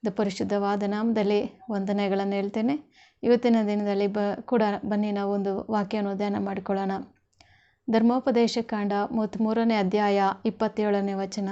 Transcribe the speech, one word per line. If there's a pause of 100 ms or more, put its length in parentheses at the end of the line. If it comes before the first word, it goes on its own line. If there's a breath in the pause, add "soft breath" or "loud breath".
ದ
ಪರಿಶುದ್ಧವಾದ
ನಾಮದಲ್ಲಿ (120)
ವಂದನೆಗಳನ್ನು
ಹೇಳ್ತೇನೆ. (440 soft breath)
ಇವತ್ತಿನ (120)
ದಿನದಲ್ಲಿ
ಬ-,
ಕೂಡ (220)
ಬನ್ನಿ
ನಾವು
ಒಂದು
ವಾಕ್ಯವನ್ನು
ಧ್ಯಾನ
ಮಾಡಿಕೊಳ್ಳೋಣ. (1000 soft breath)
ಧರ್ಮೋಪದೇಶ
ಕಾಂಡ (180)
ಮೂವತ್ತ್ಮೂರನೇ
ಅಧ್ಯಾಯ (240)
ಇಪ್ಪತ್ತೇಳನೇ
ವಚನ.